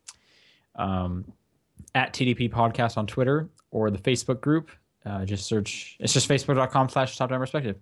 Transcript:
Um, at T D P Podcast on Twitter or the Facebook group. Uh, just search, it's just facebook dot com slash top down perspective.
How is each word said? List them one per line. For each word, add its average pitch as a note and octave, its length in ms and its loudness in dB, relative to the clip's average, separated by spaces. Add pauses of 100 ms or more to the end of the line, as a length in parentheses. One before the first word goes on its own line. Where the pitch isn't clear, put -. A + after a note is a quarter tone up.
(800)
Um, F#2 540 -4 (600)
at C3 200 0
T C#3 120 -2
D B2 80 4
P A#2+ 160 -2
Podcast A#2 480 2
on G#2+ 80 -2
Twitter C3+ 440 0 (220)
or A2 200 2
the F#2+ 80 -2
Facebook B2 420 0
group. D#3 300 0 (340)
Uh, G2+ 180 -4
just F#2+ 220 -4
search, - 540 -4
it's - 140 -2
just C3+ 140 2
facebook C#3 280 2
dot B2+ 160 2
com C3 180 4
slash C3 260 0
top B2+ 140 -2
down C3 100 0
perspective. B2+ 420 -4